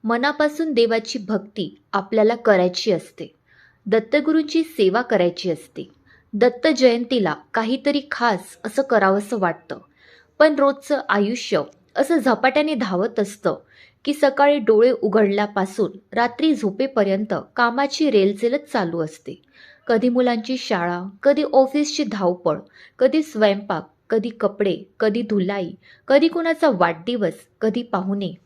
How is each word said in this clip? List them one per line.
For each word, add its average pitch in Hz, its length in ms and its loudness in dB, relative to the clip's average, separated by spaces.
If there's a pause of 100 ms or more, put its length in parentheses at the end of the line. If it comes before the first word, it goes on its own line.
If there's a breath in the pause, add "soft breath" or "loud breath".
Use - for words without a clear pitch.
मनापासून 294 680 -2
देवाची 226 460 0
भक्ती 196 640 -6 (120)
आपल्याला 214 420 2
करायची 190 560 2
असते, - 440 -6 (500 soft breath)
दत्तगुरूंची 302 800 0
सेवा 208 380 0
करायची 180 500 0
असते, - 380 -10 (440 soft breath)
दत्त 240 340 0 (100)
जयंतीला 233 580 2 (180)
काहीतरी 269 480 -2 (100)
खास 226 280 0 (260)
असं 214 160 -4
करावंसं 208 580 0
वाटतं. 165 380 -4 (640 soft breath)
पण 302 160 4
रोजचं 277 540 0
आयुष्य 202 520 0 (340)
असं 285 220 0
झपाट्याने 262 580 0
धावत 196 440 -4
असतं 196 360 -4 (500 soft breath)
की 285 80 -2
सकाळी 285 440 2
डोळे 226 340 4
उघडल्यापासून 202 1200 -2
रात्री 311 400 0
झोपेपर्यंत 208 760 -2 (220)
कामाची 277 560 0
रेलचेलच 220 600 0
चालू 170 280 -2
असते. - 420 -10 (460 soft breath)
कधी 240 220 2
मुलांची 247 480 0
शाळा, 175 440 -4 (220)
कधी 285 200 2
ऑफिसची 285 680 0
धावपळ, 180 460 -2 (420 soft breath)
कधी 302 240 2
स्वयंपाक, 202 680 -2 (200)
कधी 220 200 0
कपडे, 202 480 -2 (220)
कधी 220 220 0
धुलाई, 202 500 -2 (360 soft breath)
कधी 285 200 4
कुणाचा 330 420 0
वाढदिवस, 175 640 -2 (280)
कधी 220 220 -2
पाहुणे. 196 500 -6 (120)